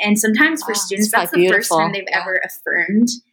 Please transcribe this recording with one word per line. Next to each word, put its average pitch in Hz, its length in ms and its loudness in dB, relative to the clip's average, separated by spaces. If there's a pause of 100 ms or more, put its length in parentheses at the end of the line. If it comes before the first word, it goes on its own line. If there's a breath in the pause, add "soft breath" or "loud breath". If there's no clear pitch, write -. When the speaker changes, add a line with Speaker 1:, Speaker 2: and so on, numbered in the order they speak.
Speaker 1:
and 208 160 2
sometimes 294 460 2
for 233 80 -6
Speaker 2:
Wow, 208 40 -4
Speaker 1:
students, 208 360 -2
Speaker 2:
that's 208 120 2
Speaker 1:
that's - 100 -6
the 180 140 4
Speaker 2:
quite 185 80 4
Speaker 1:
first 220 140 0
time 165 220 2
Speaker 2:
beautiful. - 20 -6
Speaker 1:
they've 190 160 -8
Speaker 2:
Yeah. 190 120 -2
Speaker 1:
ever 185 240 -4
affirmed 190 640 0 (240)